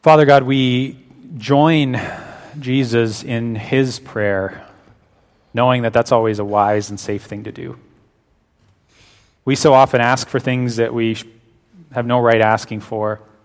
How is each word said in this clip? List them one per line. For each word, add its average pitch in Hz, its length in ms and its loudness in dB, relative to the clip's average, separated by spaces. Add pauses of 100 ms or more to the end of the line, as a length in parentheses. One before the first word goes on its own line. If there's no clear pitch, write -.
Father 156 220 6
God, 139 200 6
we 131 540 -2 (380)
join 139 640 2 (580)
Jesus 120 640 -2
in 117 320 -6
his 127 460 -2
prayer, 98 680 -6 (840)
knowing 123 300 0
that 113 100 -2
that's 117 180 0
always 113 280 0
a 107 60 -6
wise 104 440 0
and 101 100 -12
safe 104 260 -8
thing 101 200 -14
to 95 80 -14
do. - 260 -16 (1700)
We 135 120 0
so 143 180 4
often 131 260 6
ask 123 280 0
for 131 120 -4
things 123 360 -4
that 113 180 -2
we 113 200 -2
sh-, - 100 -14 (680)
have 120 140 -6
no 123 120 0
right 117 220 4
asking 110 400 0
for. 107 400 -8 (240)